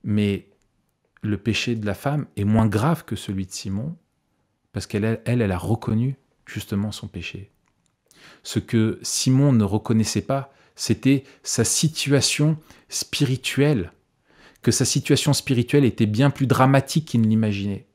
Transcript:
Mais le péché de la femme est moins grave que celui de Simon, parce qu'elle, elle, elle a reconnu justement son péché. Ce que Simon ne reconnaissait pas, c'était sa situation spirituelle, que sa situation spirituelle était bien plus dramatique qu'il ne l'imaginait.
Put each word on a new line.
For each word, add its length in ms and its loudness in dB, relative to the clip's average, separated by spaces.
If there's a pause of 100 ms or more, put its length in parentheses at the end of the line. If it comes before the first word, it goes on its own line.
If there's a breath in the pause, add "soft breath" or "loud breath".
Mais 460 0 (720)
le 160 -2
péché 380 -2
de 100 -6
la 80 -2
femme 320 -4 (100)
est 80 -4
moins 220 4
grave 380 0
que 120 -8
celui 300 -6
de 60 -18
Simon, 440 -8 (760)
parce 140 -8
qu'elle, 380 -2
elle, 180 0
elle 100 0
a 60 -2
reconnu 580 -2 (300)
justement 460 -6
son 140 -12
péché. 440 -14 (920 loud breath)
Ce 160 -4
que 440 0
Simon 500 2
ne 120 4
reconnaissait 580 0
pas, 300 -4 (220 soft breath)
c'était 500 0 (180 loud breath)
sa 220 0
situation 920 0 (300 loud breath)
spirituelle, 1040 -2 (720 soft breath)
que 80 2
sa 140 2
situation 480 2
spirituelle 520 2
était 220 2
bien 240 4
plus 160 -2
dramatique 600 2
qu'il 140 0
ne 80 4
l'imaginait. 680 0